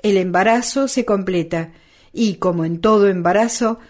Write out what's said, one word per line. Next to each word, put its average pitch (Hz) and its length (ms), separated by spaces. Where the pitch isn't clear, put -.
El 202 140
embarazo 220 720
se 247 160
completa 175 680
y, 214 260
como 170 260
en 170 160
todo 214 260
embarazo, 208 720